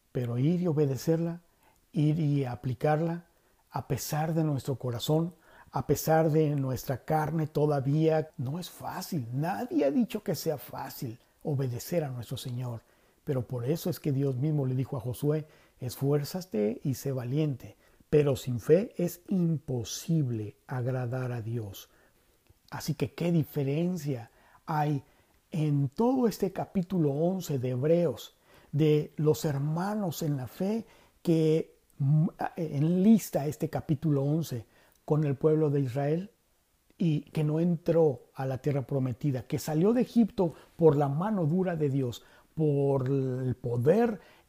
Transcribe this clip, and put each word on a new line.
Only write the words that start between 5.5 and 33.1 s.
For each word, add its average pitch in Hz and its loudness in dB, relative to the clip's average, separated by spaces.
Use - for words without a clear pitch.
a - -4
pesar 160 4
de 151 4
nuestra 131 -2
carne 156 0
todavía, 151 2
no 143 -4
es 175 -10
fácil. 131 -8
Nadie 214 -2
ha 277 4
dicho 240 0
que 185 -2
sea 151 -2
fácil 131 -10
obedecer 139 -2
a 135 -6
nuestro 120 -8
Señor. 123 -6
Pero 131 -2
por 120 -6
eso 170 -2
es - -6
que 151 -2
Dios 135 0
mismo 147 0
le 127 -2
dijo 135 -2
a 120 -6
Josué, 147 -2
"Esfuérzate 143 -2
y 135 -2
sé - -6
valiente, 127 -4
pero 143 4
sin 123 -4
fe 180 4
es 175 -2
imposible 135 -2
agradar 127 -4
a 120 -6
Dios". 107 -8
Así - -6
que, - -4
¿qué 170 -2
diferencia 147 -2
hay 151 0
en 147 0
todo 247 2
este 190 0
capítulo 170 0
once 170 0
de 127 -2
Hebreos, 147 0
de 151 2
los 151 2
hermanos 165 -2
en 147 -2
la 123 -8
fe 214 -4
que, 160 2
mm, 151 4
enlista 165 2